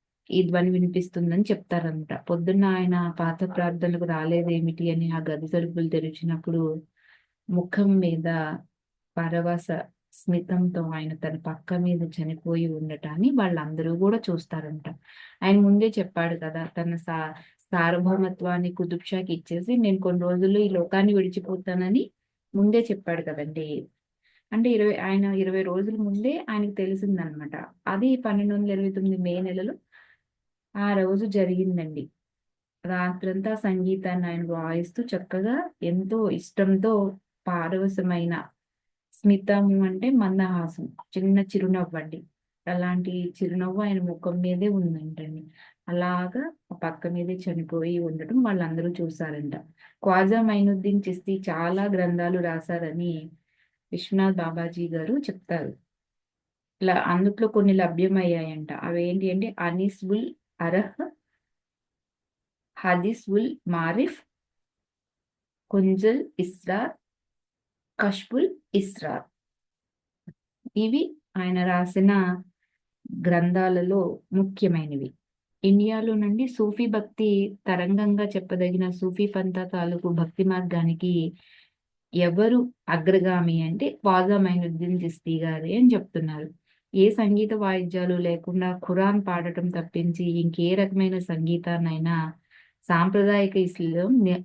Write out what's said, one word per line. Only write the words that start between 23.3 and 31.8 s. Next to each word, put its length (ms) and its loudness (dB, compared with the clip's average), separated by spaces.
అంటే 160 2
ఇరవై, 260 4
ఆయన 300 2
ఇరవై 380 0
రోజుల 320 -2
ముందే 540 -2
ఆయనకు 220 -2
తెలిసిందనమాట. 920 -4
అది 280 2
పన్నెండు 400 0
వందల 160 0
ఇరవై 200 0
తొమ్మిది 260 0
మే 240 -2
నెలలో. 320 -4
ఆ 180 0
రోజు 320 2
జరిగిందండి. 840 0